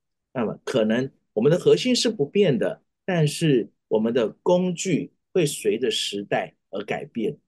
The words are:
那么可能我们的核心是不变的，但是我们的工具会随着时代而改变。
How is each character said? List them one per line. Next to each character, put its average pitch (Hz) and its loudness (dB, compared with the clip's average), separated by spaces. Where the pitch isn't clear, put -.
那 117 -2
么 87 -6
可 117 0
能 120 0
我 107 -2
们 139 4
的 175 2
核 160 4
心 247 0
是 240 0
不 143 -2
变 180 2
的， 92 -4
但 170 2
是 143 2
我 110 2
们 113 0
的 117 2
工 180 2
具 147 -2
会 175 4
随 110 -2
着 123 -2
时 - -2
代 104 -4
而 101 -8
改 80 -6
变。 98 -4